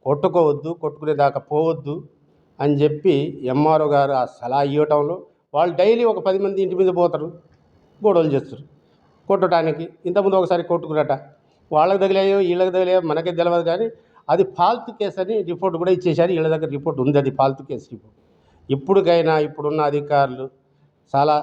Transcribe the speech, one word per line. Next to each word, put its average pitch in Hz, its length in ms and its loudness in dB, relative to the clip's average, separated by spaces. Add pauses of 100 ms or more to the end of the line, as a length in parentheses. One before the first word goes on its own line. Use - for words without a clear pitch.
కొట్టుకోవద్దు, 147 640 0 (100)
కొట్టుకునే 151 400 -4
దాకా 139 180 0 (120)
పోవద్దు 151 440 -2 (640)
అని 147 220 2
చెప్పి 151 320 2 (400)
ఎంఆర్ఓ 156 400 2
గారు 139 280 2
ఆ - 20 0 (160)
సలహా 131 240 -2 (100)
ఇవ్వటంలో 151 420 2 (400)
వాళ్ళు 165 240 0
డైలీ 233 320 4
ఒక 190 140 -2
పది 190 200 0
మంది 196 180 -4
ఇంటి 180 160 -4
మీద 185 180 2
పోతారు, 165 300 0 (760)
గొడవలు 175 320 4
చేస్తారు, 120 300 -4 (680)
కొట్టడానికి. 165 560 0 (220)
ఇంతకుముందు 190 340 2
ఒకసారి 175 300 0
కొట్టుకురట, 151 420 -2 (580)
వాళ్ళకి 180 320 2
తగిలాయో 196 340 2 (100)
వీళ్ళకి 180 280 0
తగిలాయో 185 260 2 (100)
మనకే 165 280 -2
తెలియదు, 170 300 0
కానీ 196 180 -2 (460)
అది 185 100 4 (140)
ఫాల్తు 233 420 0
కేసు 196 240 -6
అని 208 120 -4 (160)
రిపోర్ట్ 170 300 -2
కూడా 185 160 2
ఇచ్చేశారు. 175 380 2
వీళ్ళ 160 200 0
దగ్గర 160 220 -4
రిపోర్ట్ 143 280 -4
ఉంది, 143 180 2
అది 135 160 -2
ఫాల్తు 139 300 0
కేసు 127 220 -12
రిపోర్ట్. - 260 -20 (520)
ఇప్పటికైనా 170 640 2 (140)
ఇప్పుడున్న 147 420 -4
అధికారులు 143 560 -2 (680)
చాలా 147 300 2